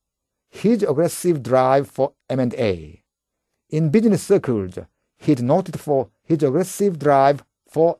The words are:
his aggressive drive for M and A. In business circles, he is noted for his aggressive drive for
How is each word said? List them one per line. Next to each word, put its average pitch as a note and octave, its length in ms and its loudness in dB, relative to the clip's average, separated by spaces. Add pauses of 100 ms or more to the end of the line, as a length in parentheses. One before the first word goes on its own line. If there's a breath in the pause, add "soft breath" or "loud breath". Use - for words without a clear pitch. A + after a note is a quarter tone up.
(540)
his G3+ 300 0
aggressive D#3 580 0
drive C3 480 2
for - 220 -4 (160)
M C3 100 -4
and B2 180 -2
A. F2 460 -4 (680)
In D#3 180 0
business G#3+ 340 2
circles, G#2 560 -2 (400)
he D#3 120 0
is A#2+ 100 -2
noted D#3+ 360 -2
for C#3 320 -2 (180)
his D#3 160 0
aggressive F#3 540 -2
drive C#3 440 2 (260)
for E3 320 0